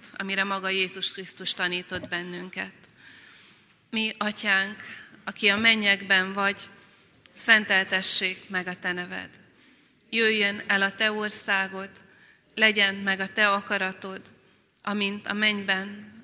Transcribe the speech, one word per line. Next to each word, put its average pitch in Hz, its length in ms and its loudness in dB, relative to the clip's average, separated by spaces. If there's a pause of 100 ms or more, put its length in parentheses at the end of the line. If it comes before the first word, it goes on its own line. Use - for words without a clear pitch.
(120)
amire 196 320 -2
maga 190 240 -2
Jézus 190 440 -2
Krisztus 185 400 -6
tanított 180 560 -4
bennünket. 180 680 -8 (1160)
Mi, 220 280 -2
Atyánk, 208 640 0 (420)
aki 214 240 0
a 202 80 6
mennyekben 196 760 4
vagy, 196 360 -2 (640)
szenteltessék 190 1120 4
meg 180 180 -4
a 180 120 -8
Te 180 140 -2
neved. 180 380 -8 (800)
Jöjjön 214 560 2
el 196 160 2
a 196 120 2
Te 214 180 2
országod, 196 800 -2 (640)
legyen 208 400 4
meg 196 260 -2
a 190 120 -6
Te 214 180 4
akaratod, 190 680 -2 (640)
amint 202 440 -2
a - 60 -2
mennyben, 202 800 -2 (120)